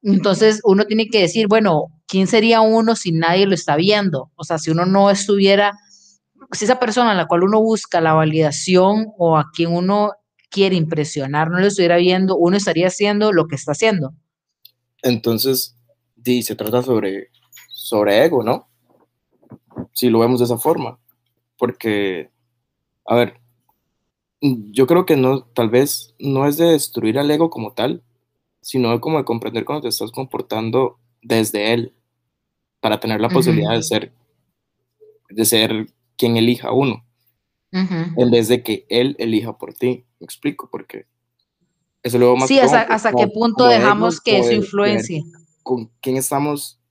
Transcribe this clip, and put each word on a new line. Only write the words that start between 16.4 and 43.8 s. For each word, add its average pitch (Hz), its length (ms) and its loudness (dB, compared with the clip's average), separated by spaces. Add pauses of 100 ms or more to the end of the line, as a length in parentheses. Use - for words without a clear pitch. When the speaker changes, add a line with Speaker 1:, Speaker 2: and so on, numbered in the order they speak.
Speaker 2:
se 107 140 -8
trata 110 260 -2
sobre, 104 480 -4 (400)
sobre 104 560 0
ego, 147 180 0
¿no? 127 240 -4 (1300)
Si 123 160 0
lo 113 100 2
vemos 120 200 2
de 123 60 2
esa 117 120 -4
forma. 147 400 -4 (600)
Porque, 101 720 -4 (720)
a 113 100 0
ver, 120 240 0 (1000)
yo 123 460 0
creo 175 180 2
que 160 120 2
no, 131 260 0
tal 113 260 -4
vez 127 500 -2
no 135 280 -2
es 147 100 -2
de 165 140 2
destruir 117 480 -2
al 143 100 0
ego 160 200 0
como 107 240 -12
tal, 135 300 -6 (580)
sino 117 400 -2
como 156 180 -2
de 139 60 -4
comprender 110 400 -6
cómo 147 160 -8
te 131 80 -8
estás 110 220 -8
comportando 120 880 -4 (220)
desde 110 520 0
él, 120 200 -4 (880)
para 107 180 -2
tener 110 220 -4
la 117 60 -2
Speaker 1:
Ujú. 180 80 -2
Speaker 2:
posibilidad 135 400 2
de 110 80 -2
ser, - 300 -6 (1160)
de 110 160 -2
ser 110 420 0 (300)
quien 117 200 0
elija 117 340 0
uno, 127 340 -2 (680)
Speaker 1:
Ujú. 170 480 -4
Speaker 2:
en 123 100 4
vez 117 160 2
de 123 160 0
que 107 260 -6
él 127 300 0
elija 113 380 -2
por - 160 -16
ti. 123 320 -4 (140)
¿Me 85 60 -20
explico? - 460 -10
Porque - 340 -16 (960)
eso 120 140 -2
luego 123 200 4
más 131 120 0
Speaker 1:
Sí, 269 100 6
¿hasta, 233 220 4
Speaker 2:
como, 226 120 -2
Speaker 1:
hasta 220 180 -2
Speaker 2:
como, 233 140 2
Speaker 1:
qué 208 80 -6
punto 233 300 0
Speaker 2:
como 247 60 6
de 240 60 6
Speaker 1:
dejamos 208 400 2